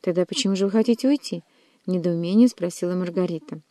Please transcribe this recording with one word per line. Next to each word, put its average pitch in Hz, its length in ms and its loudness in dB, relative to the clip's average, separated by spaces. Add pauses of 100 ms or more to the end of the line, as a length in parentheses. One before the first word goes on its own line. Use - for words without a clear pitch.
«Тогда 180 220 0
почему 196 280 -2
же 190 120 0
вы 196 40 0
хотите 226 380 2
уйти?» — 277 340 -2 (440)
в 185 40 -6
недоумении 180 560 4
спросила 180 480 -2
Маргарита. 175 760 -4